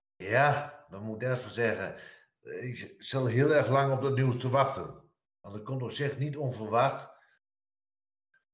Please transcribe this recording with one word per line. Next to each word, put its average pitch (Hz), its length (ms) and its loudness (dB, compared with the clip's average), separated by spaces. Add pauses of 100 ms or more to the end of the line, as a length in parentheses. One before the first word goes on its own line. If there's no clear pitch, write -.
(160)
Ja, 127 760 0
wat 98 120 -12
moet 110 200 -8
ik 123 60 -2
daarvoor 123 240 -4
zeggen? 107 440 -2 (460)
Ik 110 360 -8
z-, - 320 -12
zal 131 160 0
heel 135 280 4
erg 135 160 4
lang 135 240 4
op 123 80 0
dat 131 140 0
nieuws 127 240 2
te 131 100 -2
wachten. 117 540 0 (380)
Want 101 140 -12
het 107 80 -10
komt 131 180 -4
op 117 100 -4
zich 143 260 -4
niet 143 200 -4
onverwacht. 113 760 0 (1400)